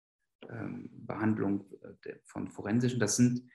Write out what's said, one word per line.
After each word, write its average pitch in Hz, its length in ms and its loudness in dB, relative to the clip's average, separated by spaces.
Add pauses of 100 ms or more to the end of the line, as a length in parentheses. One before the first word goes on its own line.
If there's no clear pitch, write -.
(500)
ähm, 90 420 -10
Behandlung, 107 720 0 (400)
äh, - 100 -10 (100)
von 95 260 -8
forensischen. 117 500 0
Das 101 160 2
sind 123 260 6 (120)